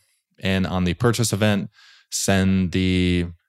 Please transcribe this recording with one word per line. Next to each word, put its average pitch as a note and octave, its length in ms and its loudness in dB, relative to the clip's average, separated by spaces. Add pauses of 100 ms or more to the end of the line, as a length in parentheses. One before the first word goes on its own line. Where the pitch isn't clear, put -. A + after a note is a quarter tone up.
(400)
And F#2+ 260 -2
on F#2 180 -2
the F2 80 0
purchase A#2 400 0
event, G#2 380 0 (400)
send F#2+ 640 0
the F2+ 540 0 (220)